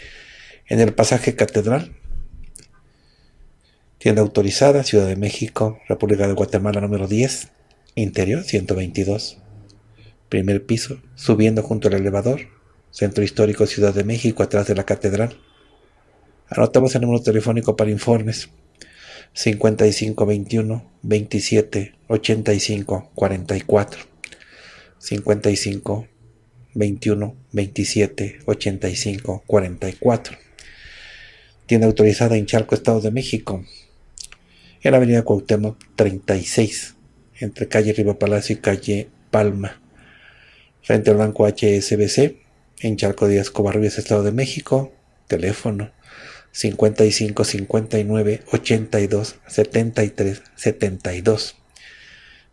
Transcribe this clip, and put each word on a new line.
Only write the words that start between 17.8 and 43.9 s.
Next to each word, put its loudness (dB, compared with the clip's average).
informes, 0
cincuenta 2
y 4
cinco -2
veintiuno -2
veintisiete -2
ochenta 0
y 0
cinco -4
cuarenta -2
y -6
cuatro. 0
Cincuenta -2
y 2
cinco -6
veintiuno -2
veintisiete -2
ochenta -2
y -6
cinco -6
cuarenta 0
y -8
cuatro. -2
Tienda 4
autorizada 4
en -2
Chalco, 0
Estado 2
de -2
México, -6
en 2
la 6
avenida 4
Cuauhtémoc 0
treinta 0
y -4
seis, -2
entre -8
calle 2
Riva 0
Palacio 0
y -8
calle -2
Palma, 0
frente 2
al 6
Banco 2
H 2
S -2
B 2
C, 0
en -2
Chalco 0
Díaz 2
Covarrubias, 0